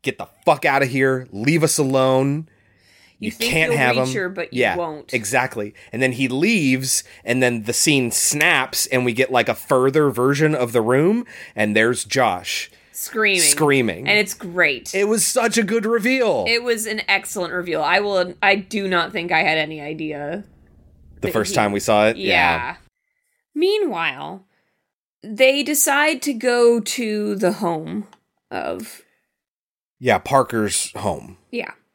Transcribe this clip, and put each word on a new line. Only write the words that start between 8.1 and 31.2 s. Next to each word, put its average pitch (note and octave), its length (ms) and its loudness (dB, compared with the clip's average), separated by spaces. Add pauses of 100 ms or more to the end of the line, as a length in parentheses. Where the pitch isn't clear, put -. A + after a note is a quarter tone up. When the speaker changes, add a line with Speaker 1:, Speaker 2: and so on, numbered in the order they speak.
Speaker 1:
snaps, D3 760 0
and B2+ 180 0
we B2 80 0
get, B2+ 180 0
like, A#2+ 200 2
a A2 40 0
further C#3 540 2
version C#3 460 2
of B2 180 -2
the A#2+ 80 4
room, D#3 460 2 (280)
and G#2 220 0
there's A#2+ 300 2
Josh. G2+ 640 -2 (220)
Speaker 2:
Screaming. G#3 480 -2
Speaker 1:
Screaming. C3+ 680 2
Speaker 2:
And G#3 100 4
it's G#3 160 -2
great. E3+ 600 -2
Speaker 1:
It G3 140 2
was A3 160 2
such A#3 320 0
a A3+ 60 2
good G#3 240 -2
reveal. A3+ 600 0
Speaker 2:
It A#3 160 0
was A#3 240 -2
an G#3+ 220 -6
excellent F#3 460 -2
reveal. F3 280 -4
I F3 180 2
will, F#3+ 420 -2
I G3 140 4
do G3+ 320 -6
not F3 220 0
think F3 220 -4
I D#3+ 100 2
had D#3+ 140 2
any D#3 240 -4
idea D3+ 640 -8 (800)
Speaker 1:
The - 60 -2
Speaker 2:
that - 40 -4
Speaker 1:
first G2+ 200 -2
Speaker 2:
he - 40 -2
Speaker 1:
time G#2 160 2
we G2+ 80 -2
saw G#2+ 280 4
it? A2+ 100 0
Speaker 2:
Yeah. F#3+ 160 -2
Speaker 1:
Yeah. D3 420 0 (800)
Speaker 2:
Meanwhile, F#3+ 880 -2 (800)
they C4 400 2
decide D4 600 0
to C#4+ 120 -4
go A#3+ 440 4
to G#3 580 -4
the F#3 160 0
home E3+ 540 -4 (440)
of F2 500 -8 (1000)
Speaker 1:
Yeah, A2+ 200 2
Parker's A2+ 760 0
home. D2 460 -6 (120)